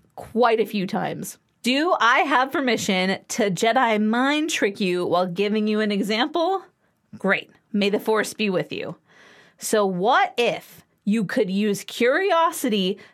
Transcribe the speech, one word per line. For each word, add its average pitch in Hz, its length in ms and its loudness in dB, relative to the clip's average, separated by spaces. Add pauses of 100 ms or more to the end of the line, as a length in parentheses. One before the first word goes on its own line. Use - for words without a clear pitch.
(180)
quite 226 420 2
a 208 60 0
few 196 200 -4
times. 170 520 -6 (260)
Do 285 380 2
I 240 220 4
have 277 280 2
permission 196 680 0 (100)
to 208 200 0
Jedi 226 540 2
mind 269 460 0
trick 208 320 -2
you 180 240 0
while 175 200 2
giving 208 440 -2
you 214 100 0
an 208 140 -2
example? 302 680 -2 (540)
Great. 190 320 -2 (220)
May 202 180 0
the 202 80 0
Force 214 360 -2
be 214 160 -2
with 165 240 -2
you. - 240 -8 (600)
So 214 280 0
what 214 520 2
if 214 460 -4 (260)
you 220 140 0
could 185 260 -2
use 202 360 -2
curiosity 294 1120 0 (140)